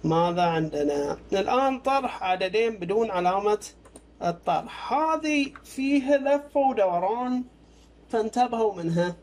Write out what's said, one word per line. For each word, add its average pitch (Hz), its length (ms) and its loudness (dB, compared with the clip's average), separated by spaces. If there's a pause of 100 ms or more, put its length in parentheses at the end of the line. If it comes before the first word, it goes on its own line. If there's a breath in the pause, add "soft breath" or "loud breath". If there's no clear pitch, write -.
ماذا 170 380 2
عندنا. 147 760 -2 (140)
الآن 254 480 0
طرح 262 420 -2
عددين 190 560 -2
بدون 208 320 -2
علامة 196 560 0 (560)
الطرح، 175 720 -4
هذه 302 600 0 (120)
فيها 277 520 0
لفة 285 440 0
ودوران، 233 840 0 (640 soft breath)
فانتبهوا 226 680 0
منها. 170 480 0